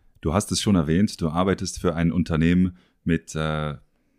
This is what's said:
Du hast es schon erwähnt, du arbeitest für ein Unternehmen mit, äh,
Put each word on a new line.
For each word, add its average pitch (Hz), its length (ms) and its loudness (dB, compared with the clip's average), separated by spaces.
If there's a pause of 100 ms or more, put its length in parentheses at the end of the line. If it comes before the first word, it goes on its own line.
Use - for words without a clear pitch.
(220)
Du 78 120 -2
hast 101 200 0
es - 80 -2
schon 104 140 2
erwähnt, 85 440 2
du 82 100 -2
arbeitest 90 500 -2
für 87 160 -2
ein 82 180 0
Unternehmen 87 640 2 (260)
mit, 82 320 -2
äh, 78 400 -4 (440)